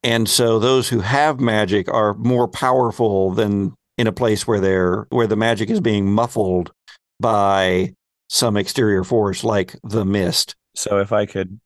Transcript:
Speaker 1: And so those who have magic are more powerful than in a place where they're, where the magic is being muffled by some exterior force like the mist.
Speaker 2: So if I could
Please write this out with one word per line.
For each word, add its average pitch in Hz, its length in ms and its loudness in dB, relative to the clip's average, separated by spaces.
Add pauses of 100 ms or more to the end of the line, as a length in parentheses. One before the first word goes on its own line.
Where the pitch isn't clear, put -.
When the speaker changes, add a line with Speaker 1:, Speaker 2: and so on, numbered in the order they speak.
Speaker 1:
And 117 260 0
so 113 300 2
those 127 300 2
who 117 120 -2
have 139 400 0
magic 107 520 0
are 107 220 0
more 120 340 0
powerful 113 840 0
than 101 420 -2 (240)
in 117 100 2
a 104 40 -2
place 107 360 0
where 107 120 2
they're, 95 500 0
where 117 180 0
the 107 80 0
magic 110 340 0
is 107 100 0
being 101 300 0
muffled 101 640 -2 (480)
by 98 720 2 (360)
some 113 280 0
exterior 101 480 0
force 104 400 0
like 104 400 -2
the 107 200 -2
mist. 95 520 -2 (180)
Speaker 2:
So 101 240 -2
if 98 140 -2
I 104 140 0
could 95 400 -8